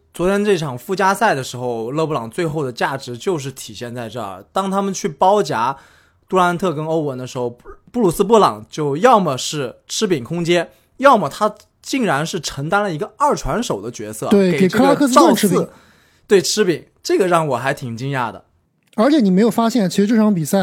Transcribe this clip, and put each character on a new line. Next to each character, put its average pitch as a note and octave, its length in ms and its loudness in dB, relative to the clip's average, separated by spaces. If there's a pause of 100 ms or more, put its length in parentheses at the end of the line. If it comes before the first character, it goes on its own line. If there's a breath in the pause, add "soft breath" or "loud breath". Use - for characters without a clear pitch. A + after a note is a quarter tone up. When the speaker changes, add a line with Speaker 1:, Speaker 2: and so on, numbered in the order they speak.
(140)
Speaker 1:
昨 F3 140 -2
天 G3+ 160 0
这 G3+ 120 2
场 D3+ 220 -6
附 F#3+ 160 -6
加 F#3+ 180 2
赛 G3 220 2
的 C3+ 80 -4
时 B2+ 140 -10
候， A#2+ 340 -4
勒 D#3 160 -2
布 D#3 60 -4
朗 A#2 180 -6
最 F3 160 -4
后 D#3 160 -4
的 B2+ 80 -4
价 C#3+ 260 -2
值 B2 200 -10
就 F3 220 -4
是 C3+ 120 -10
体 - 240 -16
现 A#2+ 200 -12
在 A#2+ 140 -8
这 A2+ 140 -10
儿。 G2 300 -12
当 F#3+ 180 -2
他 G3 100 0
们 G3 140 -2
去 G3 140 -4
包 F#3+ 340 2
夹 C#3 320 -2 (540 soft breath)
杜 F#3 80 -2
兰 F3 200 2
特 F3 160 -2
跟 D#3 140 -6
欧 D#3+ 140 -2
文 C#3 180 -6
的 B2+ 80 -10
时 - 100 -12
候， B2 140 -4
布-， - 180 -20 (220)
布 B3 100 -4
鲁 G3+ 80 4
斯 E3 140 2
布 G#3+ 160 4
朗 A2+ 320 2
就 D3 260 -4
要 A3+ 220 6
么 D#3 180 0
是 C3+ 380 -6 (140)
吃 - 180 -4
饼 D#3+ 160 0
空 E3+ 220 -6
接， E3+ 260 0 (280 soft breath)
要 C4 200 6
么 D#3 100 -2
他 G#3 240 -2 (300)
竟 C4+ 220 -4
然 D3+ 200 0
是 E3+ 140 -6
承 D3 300 -8
担 G3+ 160 0
了 F#3 100 -4
一 - 20 -6
个 F#3+ 220 -8
二 C#4+ 160 2
传 D#3+ 260 -4
手 A2+ 220 -4
的 A#2 80 -8
角 G#2+ 220 -10
色， A#2+ 160 -8
Speaker 2:
对， G3 240 4
Speaker 1:
给 F3+ 160 2
这 - 0 -
个 - 0 -
Speaker 2:
给 G#3 100 -2
克 B3+ 60 6
拉 C#4 100 4
克 C#4 140 2
斯 A#3+ 60 0
顿 D4 200 6
吃 G#3 140 2
饼。 D#3+ 100 2
Speaker 1:
赵 F3 60 0
四， - 60 -14 (560 soft breath)
对， F#3+ 140 4
吃 G#3+ 240 0
饼， D3+ 200 -2 (180)
这 E4+ 160 0
个 G3 80 2
让 E3 220 2
我 C3 100 0
还 C3+ 160 -2
挺 A#2+ 200 -10
惊 C3 180 -6
讶 A#2+ 200 -4
的。 F#2 120 -18 (500)
Speaker 2:
而 A#3 160 4
且 D4+ 100 4
你 G3 100 4
没 F#3 120 4
有 A#3 80 4
发 A3+ 180 2
现， G#3 220 0
其 - 60 -8
实 G3+ 100 2
这 A3+ 100 2
场 G#3+ 180 4
比 E3 80 -2
赛， F#3+ 200 0